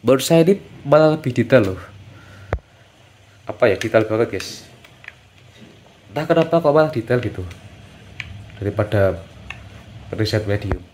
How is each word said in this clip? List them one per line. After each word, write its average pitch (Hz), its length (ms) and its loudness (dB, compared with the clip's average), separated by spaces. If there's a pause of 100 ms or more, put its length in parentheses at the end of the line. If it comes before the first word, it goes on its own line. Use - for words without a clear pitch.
Menurut 131 240 2
saya 165 240 4
ini 196 80 4 (240)
malah 151 320 4
lebih 156 160 -4
detail 117 440 2
loh. 92 80 -10 (1600)
Apa 113 240 0
ya, 95 80 2
detail 110 320 0
banget, 110 240 -2
guys. - 320 -12 (1400)
Entah 147 160 -6
kenapa 165 320 0
kok 160 160 0
malah 156 160 2
detail 123 320 -2
gitu 95 240 -8 (1120)
daripada 98 640 -2 (880)
preset 107 400 -4
medium. 101 320 -4 (140)